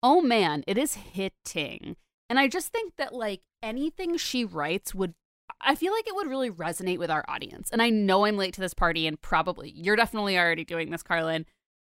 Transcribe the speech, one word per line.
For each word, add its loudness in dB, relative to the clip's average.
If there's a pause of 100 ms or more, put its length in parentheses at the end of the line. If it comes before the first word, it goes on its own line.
Oh 8
man, 4
it 0
is 0
hitting. -8 (320)
And 2
I 6
just -4
think -6
that, -6
like, -6 (200)
anything -4
she -2
writes -4
would, -2 (460)
I 4
feel -2
like -2
it -6
would -4
really -2
resonate -4
with -2
our -2
audience. -10
And 2
I 4
know 4
I'm 2
late -2
to -10
this -4
party, 2
and -4
probably -2
you're 0
definitely 0
already 2
doing -6
this, -8
Carlin. -2 (500)